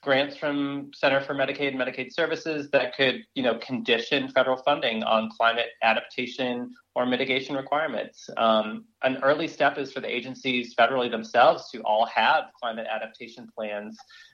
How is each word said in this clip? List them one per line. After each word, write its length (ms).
grants 360
from 560
Center 280
for 120
Medicaid 360
and 100
Medicaid 340
Services 580
that 240
could, 280
you 80
know, 120
condition 720
federal 280
funding 460
on 280
climate 380
adaptation 920
or 120
mitigation 500
requirements. 720
Um, 480
an 180
early 260
step 300
is 160
for 60
the 80
agencies 680
federally 380
themselves 580
to 120
all 260
have 380
climate 300
adaptation 680
plans, 400